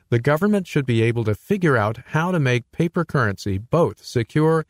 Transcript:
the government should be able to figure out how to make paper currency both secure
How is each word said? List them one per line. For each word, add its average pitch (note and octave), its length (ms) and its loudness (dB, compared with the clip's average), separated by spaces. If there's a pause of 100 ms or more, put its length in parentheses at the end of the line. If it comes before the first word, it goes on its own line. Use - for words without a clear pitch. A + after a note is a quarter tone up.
the A#2+ 100 2
government F3+ 480 2
should C#3+ 180 -2
be A2+ 160 2
able A#2 240 0
to G#2+ 100 0
figure F3 420 0
out A2 200 0 (100)
how E3 240 -2
to F3+ 80 0
make B2 320 -2
paper E3+ 340 -2
currency G2+ 520 -2
both A#2 460 -2
secure D#3 680 0